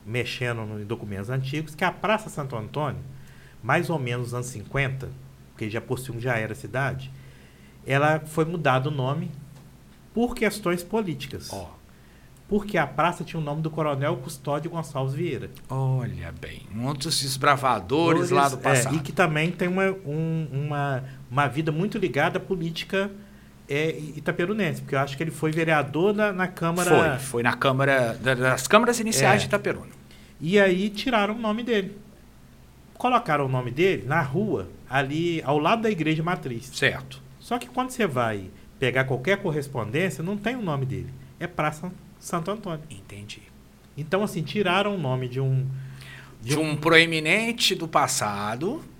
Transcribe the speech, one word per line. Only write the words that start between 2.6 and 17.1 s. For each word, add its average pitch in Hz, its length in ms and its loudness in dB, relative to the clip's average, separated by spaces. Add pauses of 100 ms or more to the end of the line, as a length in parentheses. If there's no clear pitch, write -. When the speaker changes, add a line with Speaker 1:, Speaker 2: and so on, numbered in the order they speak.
Speaker 1:
mais 160 280 2
ou 160 80 0
menos 123 300 -2
nos 117 60 -6
anos 123 120 -4
cinquenta, 135 640 -4 (440)
porque 110 160 -6
já 110 120 -2
por 127 180 -4
cima 117 220 -8
já 120 160 0
era 110 180 -2
cidade, 131 560 -4 (760)
ela 151 340 4
foi 160 240 0
mudado 139 420 2
o 117 40 0
nome 139 400 -2 (840)
por 240 200 0
questões 180 480 0
políticas. 175 720 -4
Speaker 2:
Ó. 90 180 -10 (760)
Speaker 1:
Porque 202 280 0
a 151 100 4
praça 165 360 0
tinha 165 160 -6
o 156 60 -2
nome 151 180 -2
do 160 80 -2
Coronel 151 460 0
Custódio 151 560 -4
Gonçalves 139 420 -4
Vieira. 151 340 -4 (200)
Speaker 2:
Olha 127 720 -2
bem, 82 220 -12 (120)
um 123 180 -2
dos 143 280 -2